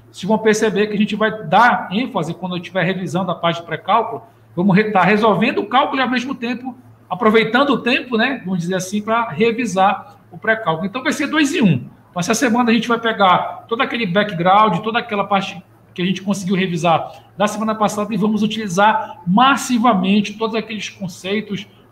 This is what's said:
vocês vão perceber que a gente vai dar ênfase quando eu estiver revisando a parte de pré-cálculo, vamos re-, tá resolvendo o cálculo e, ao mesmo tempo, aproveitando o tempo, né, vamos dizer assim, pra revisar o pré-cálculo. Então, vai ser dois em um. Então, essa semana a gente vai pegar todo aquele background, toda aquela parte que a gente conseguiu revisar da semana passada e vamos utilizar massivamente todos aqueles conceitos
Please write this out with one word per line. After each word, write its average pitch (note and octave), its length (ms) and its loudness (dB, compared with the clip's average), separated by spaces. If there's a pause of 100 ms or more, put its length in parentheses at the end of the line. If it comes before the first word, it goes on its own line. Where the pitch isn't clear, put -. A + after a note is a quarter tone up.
(100)
vocês - 180 -10
vão G#3+ 80 2
perceber G#3+ 520 2
que G#3+ 60 -6
a G3 40 -2
gente G#3 180 0
vai G#3+ 280 -2
dar A#3 460 4
ênfase F3+ 440 -4
quando F3+ 220 -8
eu E3+ 40 -6
estiver F3 240 -2
revisando F3+ 460 -4
a E3 40 -2
parte E3+ 260 -2
de - 60 -14
pré-cálculo, E3 560 -2 (320)
vamos F3+ 220 4
re-, G#3+ 140 4
tá F#3+ 120 4
resolvendo G#3+ 580 2
o - 60 -4
cálculo C#4 320 0
e, C4+ 40 0
ao A#3+ 80 0
mesmo B3+ 240 -4
tempo, B3 420 -8 (320)
aproveitando A3 600 2
o A3 80 2
tempo, B3 400 -2
né, B3+ 260 -2
vamos F3+ 160 -4
dizer E3+ 140 -4
assim, F#3 260 -4
pra A3+ 300 -2
revisar G#3 880 0 (120)
o - 60 -18
pré-cálculo. F3 500 -2
Então, B3+ 160 -6
vai D4+ 100 0
ser D4 160 -2
dois D4 260 0
em F4 80 0
um. F3 120 4 (360)
Então, F3 100 -8
essa G#3+ 140 0
semana A#3+ 360 2
a A3+ 40 6
gente A#3 120 0
vai A#3 120 0
pegar G3+ 680 0
todo A#3 140 -4
aquele A#3+ 240 -2
background, F#3+ 760 2
toda A3+ 180 -4
aquela G#3 260 -4
parte G3 380 -4 (300)
que F3+ 100 -6
a - 20 0
gente F#3 180 -2
conseguiu G3 320 -2
revisar F3 680 -2 (140)
da G3+ 80 2
semana G#3+ 280 -4
passada G#3 380 -2
e G#3+ 60 -2
vamos G#3+ 240 0
utilizar G#3+ 840 0
massivamente G#3+ 1120 2
todos A3 180 -4
aqueles G#3+ 360 -6
conceitos G3+ 760 -8 (260)